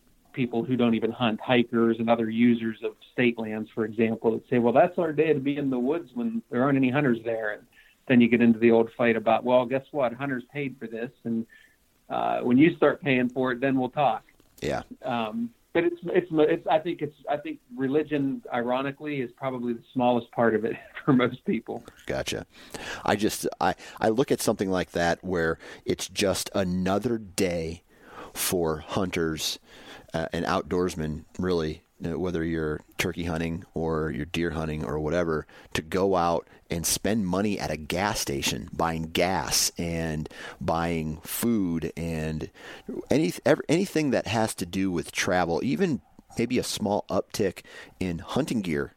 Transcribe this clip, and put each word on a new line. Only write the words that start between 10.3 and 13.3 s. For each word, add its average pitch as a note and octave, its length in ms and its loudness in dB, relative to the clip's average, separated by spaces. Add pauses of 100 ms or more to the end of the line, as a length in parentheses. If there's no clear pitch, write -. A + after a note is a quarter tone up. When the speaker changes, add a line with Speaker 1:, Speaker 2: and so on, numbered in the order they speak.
Speaker 1:
paid C#3 280 -6
for A#2 80 -12
this, A2+ 240 -8 (140)
and, A2+ 200 -2 (640)
uh, A#2+ 320 -2
when B2 160 4
you E3 200 8
start C#3+ 260 4
paying B2+ 260 2
for B2+ 240 0